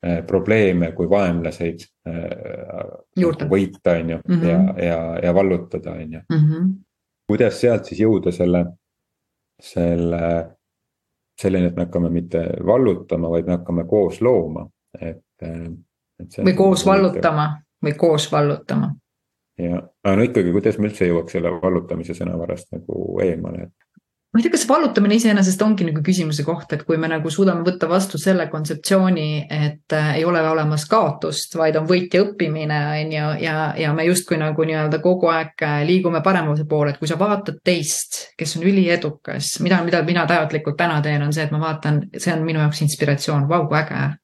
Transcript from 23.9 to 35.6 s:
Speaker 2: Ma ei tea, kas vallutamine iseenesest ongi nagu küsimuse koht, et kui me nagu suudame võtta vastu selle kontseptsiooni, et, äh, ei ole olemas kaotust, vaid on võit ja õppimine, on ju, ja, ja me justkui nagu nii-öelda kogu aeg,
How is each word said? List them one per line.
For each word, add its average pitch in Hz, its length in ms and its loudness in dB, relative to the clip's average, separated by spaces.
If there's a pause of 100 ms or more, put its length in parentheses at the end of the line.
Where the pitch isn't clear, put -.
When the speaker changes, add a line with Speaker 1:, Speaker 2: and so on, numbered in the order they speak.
Speaker 2:
Ma 220 80 4
ei - 20 0
tea, 339 80 2
kas 311 160 0
vallutamine 226 480 4
iseenesest 202 480 4
ongi 202 240 2
nagu 156 160 -2
küsimuse 156 400 0
koht, 160 300 -4
et 151 100 -6
kui 160 160 0
me 160 80 -2
nagu 160 240 -2
suudame 180 320 2
võtta 180 240 0
vastu 185 320 0
selle 180 320 2
kontseptsiooni, 156 1000 0
et, 151 460 -2
äh, 151 220 0
ei 160 100 0
ole 170 160 2
olemas 156 480 0
kaotust, 160 640 0
vaid 160 220 2
on 156 100 -2
võit 180 260 0
ja 190 120 4
õppimine, 156 560 -2 (240)
on 156 80 -6
ju, 151 160 -2 (160)
ja, 160 100 -2 (220)
ja 151 160 0
me 160 100 0
justkui 180 340 2
nagu 156 240 -2
nii-öelda 156 400 0
kogu 180 300 2
aeg, 160 320 -2